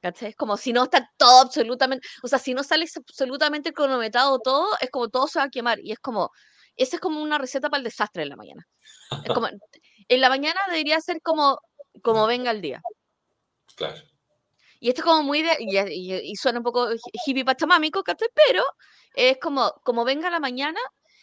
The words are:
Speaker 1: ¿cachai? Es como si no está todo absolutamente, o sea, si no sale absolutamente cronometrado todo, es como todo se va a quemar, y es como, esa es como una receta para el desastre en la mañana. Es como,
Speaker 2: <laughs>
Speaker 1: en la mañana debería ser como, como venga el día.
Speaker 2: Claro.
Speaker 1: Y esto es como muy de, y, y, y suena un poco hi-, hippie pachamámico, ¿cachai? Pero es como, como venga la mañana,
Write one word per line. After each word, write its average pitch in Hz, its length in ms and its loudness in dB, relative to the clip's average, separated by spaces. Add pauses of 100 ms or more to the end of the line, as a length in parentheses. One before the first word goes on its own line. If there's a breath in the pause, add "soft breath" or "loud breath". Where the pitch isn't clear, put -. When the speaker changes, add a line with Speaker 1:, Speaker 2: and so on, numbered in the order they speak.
Speaker 1:
¿cachai? 180 280 -8
Es 220 60 -18
como 214 220 -4
si 240 160 -4
no 247 100 4
está 262 340 2
todo 254 240 12
absolutamente, 254 680 0 (160 loud breath)
o 247 40 -8
sea, 254 120 2
si 254 140 -4
no 269 100 -4
sale 320 220 0 (100)
absolutamente 294 760 -4
cronometrado 262 640 2
todo, 269 280 0 (140)
es 277 80 -4
como 240 200 -4
todo 262 180 0
se 320 120 -4
va 277 60 2
a 269 40 -8
quemar, 233 300 -4
y 208 120 -12
es - 80 -8
como, 208 320 -4 (440 soft breath)
esa 262 200 0
es 320 60 -6
como 311 200 -4
una 302 160 -2
receta 269 320 -2
para 285 100 -2
el 262 40 -8
desastre 185 400 -4
en 143 60 -8
la 139 60 -16
mañana. 98 320 -20 (560 loud breath)
Es - 100 -6
como, - 140 -2
Speaker 2:
<laughs> - 600 -18
Speaker 1:
en 254 140 4
la 254 80 6
mañana 294 300 -2 (100)
debería 311 320 -2
ser 330 200 -6
como, 302 380 2 (420)
como 220 260 2
venga 247 240 -2
el 214 100 -4
día. 127 200 -8 (960)
Speaker 2:
Claro. - 260 -10 (760 soft breath)
Speaker 1:
Y 233 100 -2
esto 254 100 -2
es 320 60 -6
como 320 180 4
muy 285 200 -2
de, 330 160 0
y, 202 200 -2
y, 185 340 -6 (180)
y 208 40 -12
suena 240 240 -2
un 233 60 -10
poco 240 280 -2
hi-, 226 40 -6 (280)
hippie 262 200 -2
pachamámico, 311 580 2
¿cachai? 349 240 -4 (200)
Pero 415 160 2 (520 soft breath)
es 254 220 2
como, 269 340 -2 (140)
como 233 180 0
venga 294 260 -2
la 339 120 -4
mañana, 285 380 -6 (440 soft breath)